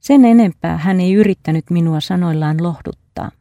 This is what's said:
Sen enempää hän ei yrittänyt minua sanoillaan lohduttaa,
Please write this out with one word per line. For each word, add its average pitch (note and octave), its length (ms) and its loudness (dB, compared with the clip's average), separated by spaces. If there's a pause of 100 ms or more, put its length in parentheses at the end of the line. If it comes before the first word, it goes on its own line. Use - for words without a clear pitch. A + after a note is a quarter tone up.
Sen C#4 240 4
enempää G#3 540 2
hän F#3 220 -2
ei F#3 140 0
yrittänyt F#3+ 560 -2
minua E3 300 -2
sanoillaan D#3+ 600 -4
lohduttaa, - 680 -10 (100)